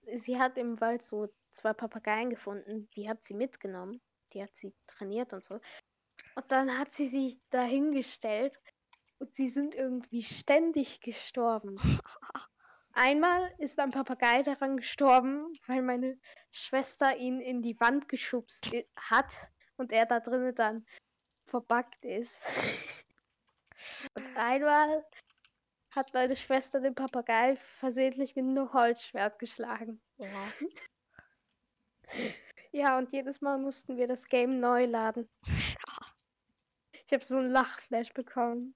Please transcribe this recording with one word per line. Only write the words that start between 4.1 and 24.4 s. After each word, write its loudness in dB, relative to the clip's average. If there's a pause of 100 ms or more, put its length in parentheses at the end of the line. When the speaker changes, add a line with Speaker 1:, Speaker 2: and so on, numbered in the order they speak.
Speaker 1:
die -10
hat -14
sie -16 (120)
trainiert -8
und -12
so. -14 (720)
Und -10
dann 2
hat -4
sie -2
sich -2 (120)
dahingestellt 0 (580)
und -12
sie 0
sind -2
irgendwie -4
ständig 2
gestorben. -4
Speaker 2:
<laughs> -2 (440)
Speaker 1:
Einmal 4
ist -4
ein 2
Papagei 2
daran 0
gestorben, 4 (140)
weil 0
meine -2 (360)
Schwester 0
ihn -4
in -4
die -4
Wand 4
geschubst -6
i-, -4
hat 0 (260)
und -6
er 6
da 2
drinnen -2
dann 0 (600)
verbuggt -2
ist. -8
<laughs> -4 (1080)
Und -10
einmal 4 (840)